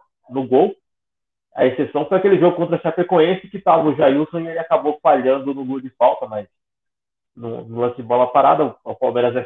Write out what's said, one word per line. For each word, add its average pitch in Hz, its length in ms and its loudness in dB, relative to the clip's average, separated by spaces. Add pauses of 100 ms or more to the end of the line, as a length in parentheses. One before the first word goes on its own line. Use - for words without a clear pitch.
(300)
no 127 180 -6
gol. 147 280 2 (800)
A 127 100 2
exceção 143 400 -2
foi 190 120 0
aquele 190 220 2
jogo 180 180 2
contra 165 180 -2
a - 40 -2
Chapecoense, 175 680 0
que 196 120 -14
tava 165 280 2
o 143 80 0
Jailson 151 440 0
e 165 80 -8
ele 165 120 -8
acabou 151 420 -2
falhando 135 520 2
no 135 100 -10
gol 135 160 -6
de 127 120 -14
falta, - 360 0
mas 104 200 -10 (880)
no, 117 280 -12
no 113 180 -8
lance 120 160 -2
de 127 60 -12
bola 123 240 2
parada, 143 380 2
o, 117 180 -6
o 113 120 -10
Palmeiras 120 400 0
é 123 100 -6